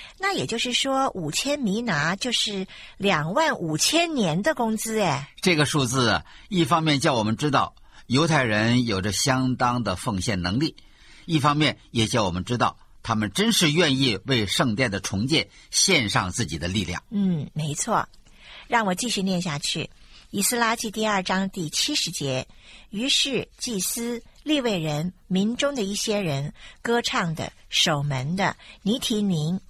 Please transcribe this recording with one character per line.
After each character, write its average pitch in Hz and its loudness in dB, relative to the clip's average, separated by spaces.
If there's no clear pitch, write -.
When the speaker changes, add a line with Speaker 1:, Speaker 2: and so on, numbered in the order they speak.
Speaker 1:
那 392 0
也 170 -2
就 226 -4
是 247 -2
说， 269 0
五 156 -4
千 285 -2
弥 220 0
拿 170 0
就 240 -4
是 202 -2
两 170 0
万 294 0
五 156 -2
千 330 2
年 190 0
的 311 2
工 220 -2
资 220 -2
哎。 143 0
Speaker 2:
这 180 4
个 147 4
数 135 2
字 123 2
啊， 87 0
一 175 2
方 156 4
面 147 2
叫 151 2
我 110 2
们 110 0
知 151 0
道 123 2
犹 139 4
太 151 4
人 117 4
有 104 0
着 101 0
相 131 2
当 123 0
的 95 0
奉 98 -2
献 95 -2
能 90 0
力， 311 -2
一 156 2
方 147 4
面 147 2
也 110 2
叫 113 2
我 92 0
们 87 -2
知 120 -2
道 110 0
他 113 -2
们 107 -2
真 220 2
是 165 4
愿 147 4
意 127 2
为 120 2
圣 117 0
殿 123 0
的 98 -2
重 104 -2
建 135 0
献 143 2
上 98 0
自 117 -2
己 82 -6
的 78 -4
力 95 -2
量。 85 -6
Speaker 1:
嗯， 190 -2
没 151 -4
错。 - -2
让 226 0
我 185 0
继 240 -4
续 202 -2
念 185 0
下 151 -2
去。 - -4
以 202 -2
斯 247 0
拉 233 2
记 226 -4
第 214 -2
二 202 0
章 190 0
第 170 -6
七 - -2
十 - -2
节， 131 -4
于 233 -4
是 269 0
祭 233 -6
司、 233 -4
利 294 2
未 220 0
人、 156 -2
民 202 0
中 285 -2
的 220 -2
一 196 -4
些 202 -2
人、 151 -4
歌 233 2
唱 185 -2
的、 92 -6
守 147 2
门 143 -2
的、 185 0
尼 233 0
提 208 -2
宁 175 0